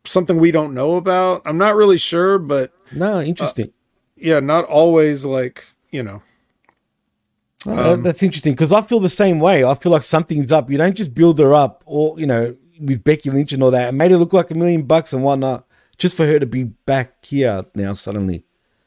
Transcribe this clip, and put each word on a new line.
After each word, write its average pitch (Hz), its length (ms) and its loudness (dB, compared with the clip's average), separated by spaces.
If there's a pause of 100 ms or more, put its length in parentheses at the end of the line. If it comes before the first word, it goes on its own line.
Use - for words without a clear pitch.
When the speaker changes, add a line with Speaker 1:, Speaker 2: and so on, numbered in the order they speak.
Speaker 1:
something 175 320 0
we 165 140 4
don't 156 220 -2
know 143 240 -2
about. 185 480 0
I'm 156 120 -4
not 208 180 2
really 202 220 4
sure, 185 400 0
but 139 360 -4 (180)
Speaker 2:
No, 180 300 -4
interesting. 143 460 -6
Speaker 1:
uh, - 40 -20 (460)
yeah, 151 240 0
not 156 240 0
always, 151 580 2
like, 131 400 -6 (260)
you 131 140 -8
know. 104 180 -14 (1400)
Speaker 2:
Oh, 214 100 -6
that, 123 100 -2
Speaker 1:
Um, 165 180 0
Speaker 2:
that's 175 180 -2
interesting, 151 340 -2
'cause 160 180 0
I 214 80 4
feel 226 180 0
the 185 100 0
same 180 300 0
way. 165 240 4
I 131 120 2
feel 175 180 -2
like 151 100 2
something's 156 480 -2
up. 139 180 2
You 139 80 -2
don't 185 180 0
just 175 200 -8
build 165 240 4
her 139 140 4
up, 143 320 2
or, 156 340 -4
you 151 80 -4
know, 120 280 -2 (240)
with 135 260 -4
Becky 151 260 0
Lynch 143 220 -2
and 131 100 0
all 127 80 6
that, 123 180 0
and 135 80 -6
made 175 140 4
it 180 60 6
look 170 160 0
like 170 180 2
a 156 40 -8
million 170 280 0
bucks 160 300 0
and 127 100 -4
whatnot, 135 420 -2 (320)
just - 180 -2
for 160 120 0
her 151 120 4
to 139 60 -4
be 127 200 -4
back - 600 -6
here 117 480 -2
now 98 200 -6
suddenly. 98 500 -6 (440)